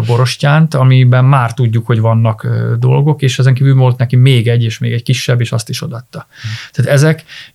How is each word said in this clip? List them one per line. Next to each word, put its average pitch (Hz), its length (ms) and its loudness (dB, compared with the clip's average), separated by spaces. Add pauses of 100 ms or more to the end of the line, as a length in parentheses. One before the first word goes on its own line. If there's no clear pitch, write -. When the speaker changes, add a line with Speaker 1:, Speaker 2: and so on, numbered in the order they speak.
Speaker 1:
borostyánt, 143 680 0
amiben 127 520 4
már 127 280 0
tudjuk, 113 320 -2
hogy 117 140 0
vannak, 113 440 0
ö, 117 340 -4
dolgok, 139 440 0
és 131 180 -2
ezen 131 140 2
kívül 135 220 2
volt 127 220 2
neki 123 180 -2
még 123 320 4
egy, 117 160 0
és 113 140 -4
még 120 160 -4
egy 120 100 -4
kisebb, 123 380 -2
és 117 100 -4
azt 113 180 -6
is 120 120 -8
odaadta. - 460 -14 (140)
Speaker 2:
Hmm. 107 100 -10 (200)
Speaker 1:
Tehát 123 200 -2
ezek 156 320 0 (320)